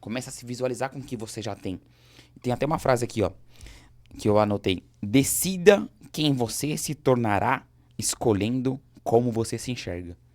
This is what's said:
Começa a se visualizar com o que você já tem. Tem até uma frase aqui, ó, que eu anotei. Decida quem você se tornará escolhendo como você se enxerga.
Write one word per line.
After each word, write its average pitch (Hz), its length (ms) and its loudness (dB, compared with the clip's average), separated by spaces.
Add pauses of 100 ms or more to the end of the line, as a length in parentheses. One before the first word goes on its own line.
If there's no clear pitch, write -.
Começa 123 300 -8
a - 20 -14
se - 140 -16
visualizar 123 440 -4
com 135 80 -14
o 135 40 -12
que 123 140 -10
você 110 260 -10
já 104 120 -6
tem. 98 260 -8 (600)
Tem 120 100 -2
até 120 120 0
uma 160 140 0
frase 123 260 2
aqui, 110 180 -4
ó, 90 80 2 (880)
que - 100 -4
eu 104 100 6
anotei. 104 440 0 (200)
Decida 175 840 4 (220)
quem 147 220 0
você 131 440 -2
se 156 180 -6
tornará 120 720 2 (320)
escolhendo 123 800 0 (240)
como 120 260 4
você 110 280 -2
se - 120 -10
enxerga. 87 460 -8 (180)